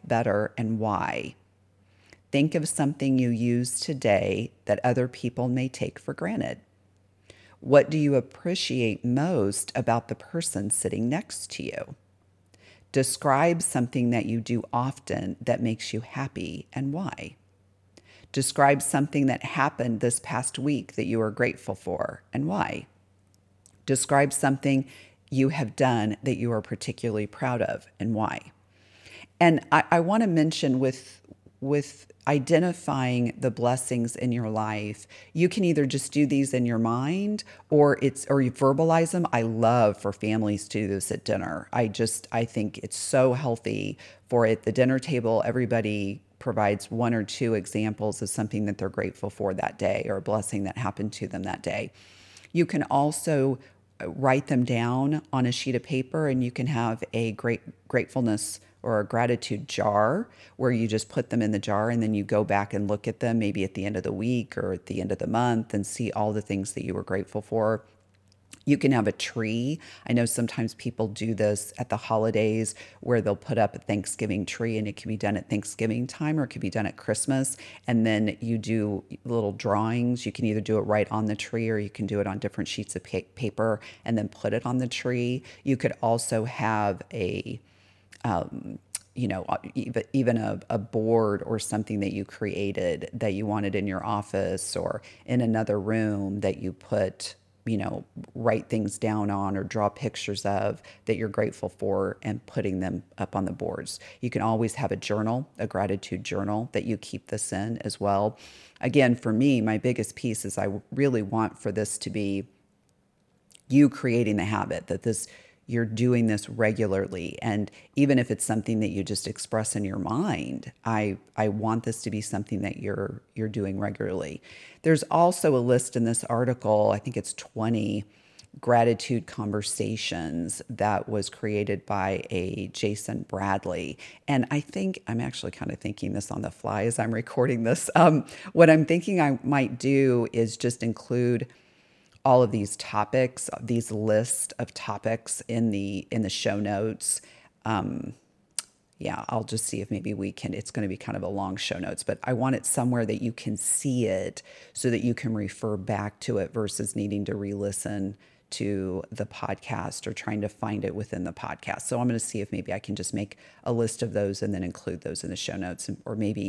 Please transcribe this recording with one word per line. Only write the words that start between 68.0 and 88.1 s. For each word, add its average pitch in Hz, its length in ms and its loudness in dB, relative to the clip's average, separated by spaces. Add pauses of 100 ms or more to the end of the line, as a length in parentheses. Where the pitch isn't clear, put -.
You 143 120 4
can 139 140 4
have 117 160 4
a 104 40 4
tree. 117 680 -4 (280)
I - 60 2
know 120 120 4
sometimes 117 500 -2
people 113 320 -4
do 110 260 -4
this 104 460 0
at 123 100 -6
the 107 80 0
holidays 110 800 2 (240)
where 120 200 2
they'll 104 160 2
put - 220 -4
up 104 180 4
a - 40 -10
Thanksgiving 104 640 -2
tree, 113 320 -2
and 107 100 -2
it 101 80 -6
can - 140 -10
be 110 80 -2
done 101 180 0
at - 140 -6
Thanksgiving 110 560 -2
time 156 340 -2
or 143 40 0
it 123 60 -4
can - 100 -12
be 101 100 -4
done 107 160 -2
at 98 100 -6
Christmas. 135 600 0 (300)
And 117 180 4
then 107 340 2
you 117 200 -2
do 104 440 0 (220)
little 117 260 0
drawings. 113 720 0
You 107 60 -2
can - 140 -2
either 107 160 2
do 110 160 2
it 101 40 4
right 104 300 4
on 107 140 0
the 107 100 0
tree 113 340 -4
or 110 100 0
you 101 100 -4
can - 160 -6
do 104 140 0
it 101 80 0
on 98 100 -2
different - 300 -4
sheets - 280 -8
of - 80 -6
pa-, - 160 -4 (160)
paper 110 440 0 (260)
and 117 100 0
then 107 120 0
put - 260 -4
it 117 120 -2
on 123 120 0
the 127 100 0
tree. 123 560 -2 (200)
You 135 120 2
could - 180 0 (100)
also 113 420 2
have 107 560 0 (100)
a, 104 480 -4 (640)